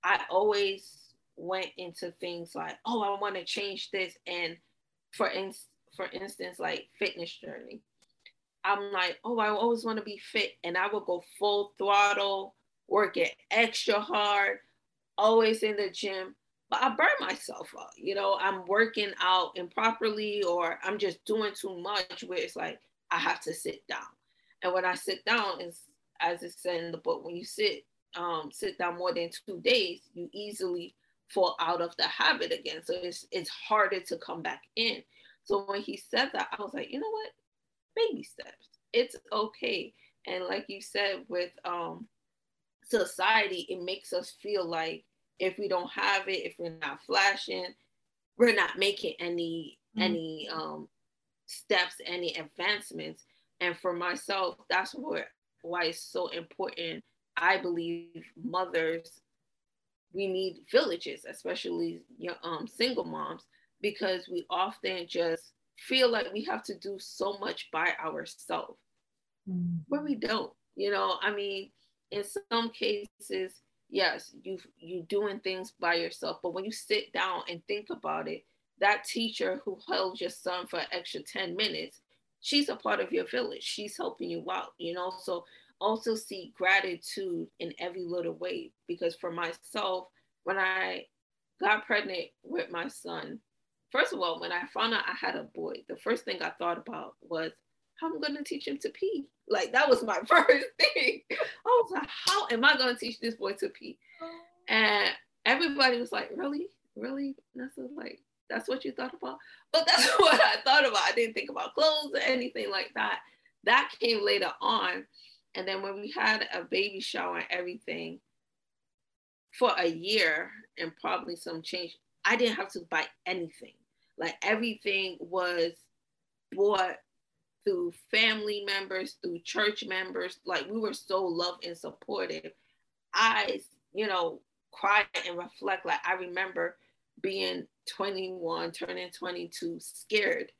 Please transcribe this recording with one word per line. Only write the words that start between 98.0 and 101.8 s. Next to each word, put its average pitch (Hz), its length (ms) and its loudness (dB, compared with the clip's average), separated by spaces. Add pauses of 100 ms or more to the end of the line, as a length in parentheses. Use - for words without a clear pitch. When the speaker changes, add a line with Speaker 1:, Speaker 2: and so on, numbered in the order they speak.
Speaker 1:
how 330 60 -2
I'm 320 140 -2
gonna 294 220 -2
teach 294 240 -6
him 277 120 -4
to - 120 -6
pee. 381 360 -4 (200)
Like, - 260 0
that 277 180 6
was 240 120 8
my 214 200 0
<laughs> - 40 -10
first 311 400 8 (120)
thing. 587 420 4 (100)
I - 60 -2 (300)
was 466 260 8